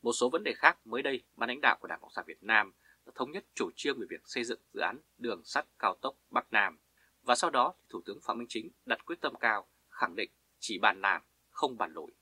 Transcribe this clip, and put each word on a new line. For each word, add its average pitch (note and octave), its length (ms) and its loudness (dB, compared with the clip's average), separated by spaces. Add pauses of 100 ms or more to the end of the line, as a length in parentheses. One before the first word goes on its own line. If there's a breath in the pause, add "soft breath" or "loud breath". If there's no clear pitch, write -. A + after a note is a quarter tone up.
Một A#2 120 0
số B2 160 2
vấn E3+ 140 -2
đề C#3+ 100 -2
khác, - 340 4
mới A#2 140 -4
đây, C#3 220 -4 (120)
ban A#2 140 -2
lãnh C3+ 120 -4
đạo - 200 6
của - 60 -14
Đảng - 140 -6
Cộng - 100 -20
sản - 160 -8
Việt E2 160 -16
Nam G#2 300 2 (320 soft breath)
đã B2+ 100 -20
thống C3+ 160 -4
nhất F#3+ 220 -10
chủ - 220 -4
trương C#3 240 -2
về G2+ 100 -6
việc - 160 -10
xây B2 180 -6
dựng A#2 160 -6 (140)
dự - 60 -10
án F#2 200 -2 (180)
đường G#2+ 260 -6
sắt - 220 -2 (140)
cao F#2+ 220 2
tốc - 140 -4 (140)
Bắc - 220 -2
Nam. G2 280 2 (420 soft breath)
Và B2 140 4
sau E3+ 140 0
đó, C#3+ 240 4 (160)
Thủ - 160 -10
tướng G2 160 -10
Phạm G#2+ 160 -4
Minh A#2+ 120 -8
Chính A2+ 220 -8 (140)
đặt A2+ 200 -2
quyết E3+ 160 -8
tâm C#3+ 180 -4
cao, G#2+ 280 2 (220)
khẳng - 260 -4
định G2+ 160 -6 (280)
chỉ F#2+ 200 -6
bàn F#2+ 220 4
làm, F#2+ 200 2 (280)
không C3 280 -2
bàn E2+ 160 -2
lùi. D#2+ 180 -12 (100)